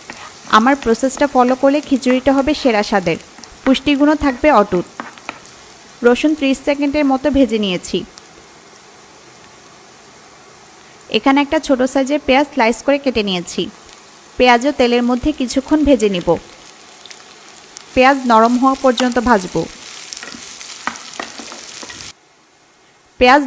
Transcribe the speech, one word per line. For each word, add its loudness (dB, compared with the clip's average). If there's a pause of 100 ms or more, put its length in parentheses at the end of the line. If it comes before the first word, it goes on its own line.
(580)
আমার 4
প্রসেসটা 0
ফলো 2
করলে 2
খিচুড়িটা 0
হবে 0
সেরা 0
স্বাদের, 0 (440)
পুষ্টিগুণও 2
থাকবে 0
অটুট। 2 (1160)
রসুন 2
ত্রিশ 0
সেকেন্ডের -2
মতো 0
ভেজে 2
নিয়েছি। -4 (3000)
এখানে 0
একটা -2
ছোট -2 (120)
সাইজের -2
পেঁয়াজ 2
স্লাইস 0
করে 0
কেটে -2
নিয়েছি। -4 (760)
পেঁয়াজও 4
তেলের 2
মধ্যে -2
কিছুক্ষণ -2
ভেজে 2
নিব। -4 (1600)
পেঁয়াজ 4
নরম 4
হওয়া 2
পর্যন্ত 2
ভাজব। 0 (3750)
পেঁয়াজ 6